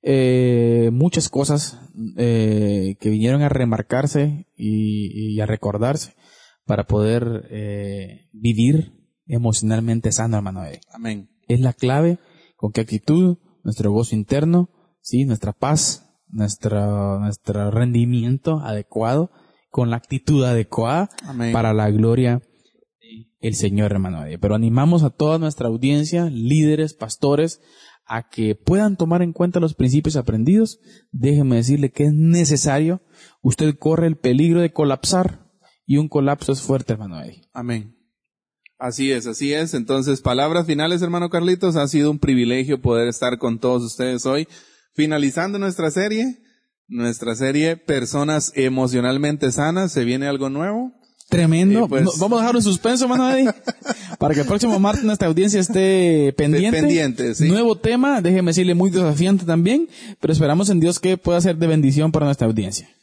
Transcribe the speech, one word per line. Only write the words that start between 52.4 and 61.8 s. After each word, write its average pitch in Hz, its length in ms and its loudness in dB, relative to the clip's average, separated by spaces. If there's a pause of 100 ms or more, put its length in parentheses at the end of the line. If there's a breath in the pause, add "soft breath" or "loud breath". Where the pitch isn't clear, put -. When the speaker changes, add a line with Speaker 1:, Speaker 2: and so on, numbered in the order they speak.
Speaker 1:
dejar 240 120 0
un 233 60 2
suspenso, 226 440 0
hermano 254 260 2
Eddie, 262 180 2 (360)
Speaker 2:
<laughs> - 340 -10
Speaker 1:
para 147 160 2
que 147 60 2
el 139 60 0
próximo 208 320 0
martes 208 240 2
nuestra 208 240 0
audiencia 190 320 2
esté 180 800 2
pendiente. 160 400 2
Speaker 2:
Pe-, - 60 2
pendiente, 123 520 0
sí. 160 140 2
Speaker 1:
Nuevo 220 300 2
tema, 247 420 0
déjeme 180 300 2
decirle, 175 240 2
muy 185 160 2
desafiante 180 520 2
también, 175 460 2 (300 loud breath)
pero - 140 0
esperamos 165 360 2
en 180 100 2
Dios 170 200 2
que 185 180 0
pueda 175 240 0
ser 170 160 2
de 170 80 0
bendición 151 460 2